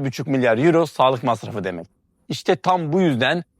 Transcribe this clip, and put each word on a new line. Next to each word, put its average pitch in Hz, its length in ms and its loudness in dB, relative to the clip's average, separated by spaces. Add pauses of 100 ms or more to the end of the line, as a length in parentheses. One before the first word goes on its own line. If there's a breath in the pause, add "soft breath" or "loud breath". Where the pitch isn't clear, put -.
buçuk 135 220 -8
milyar 123 320 2
euro 165 280 4
sağlık 131 360 0
masrafı 110 420 -4
demek. 87 220 -6 (420)
İşte - 280 -2
tam 180 360 -2
bu 185 80 2
yüzden 151 440 0 (160)